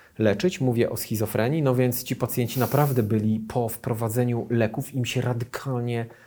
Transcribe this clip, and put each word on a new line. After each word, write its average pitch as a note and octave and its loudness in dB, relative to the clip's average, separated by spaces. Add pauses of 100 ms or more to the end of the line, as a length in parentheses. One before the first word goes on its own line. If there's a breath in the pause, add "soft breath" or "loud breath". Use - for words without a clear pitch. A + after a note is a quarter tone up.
(180 soft breath)
leczyć, A2 2
mówię A#2+ 2
o - -6
schizofrenii, B2 0
no C3 4
więc B2 2
ci B2 -4
pacjenci B2 -2
naprawdę C3 4
byli A2 2
po A#2+ -4
wprowadzeniu A#2 -2
leków, A#2 0
im B2+ 0
się B2 -2
radykalnie A#2+ -4 (200 loud breath)